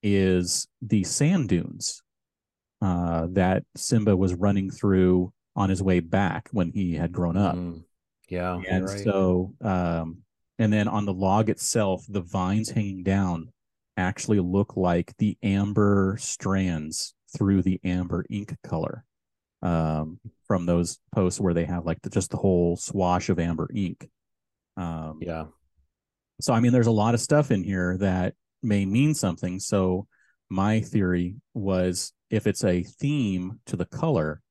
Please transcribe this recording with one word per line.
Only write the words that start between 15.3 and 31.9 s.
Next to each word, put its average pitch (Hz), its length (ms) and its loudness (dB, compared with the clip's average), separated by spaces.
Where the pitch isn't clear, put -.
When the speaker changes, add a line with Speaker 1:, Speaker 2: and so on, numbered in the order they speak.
Speaker 1:
amber 101 800 2
strands 87 960 -4
through 98 280 4
the 92 200 0
amber 90 460 -2
ink 101 340 -8
color, - 400 -6
um, 80 560 -2
from 90 200 0
those 87 340 0
posts 92 240 0
where 92 140 2
they 85 120 0
have, 85 200 -4
like, 82 160 -4
the, - 80 -8
just 95 220 -2
the - 60 -4
whole 87 380 2
swash 90 540 0
of 87 100 2
amber 85 340 -2
ink. 98 360 -6
Um, 80 460 -8
Speaker 2:
Yeah. 80 240 -6
Speaker 1:
so, 131 120 2
I 113 60 4
mean, 120 140 4
there's 120 140 6
a 120 40 4
lot 110 240 2
of 113 60 0
stuff 147 280 2
in 101 140 2
here 92 340 0
that 92 380 0
may 104 240 0
mean 131 300 2
something. 90 440 -4
So 95 480 0
my 104 320 0
theory 90 540 0
was, 92 600 -2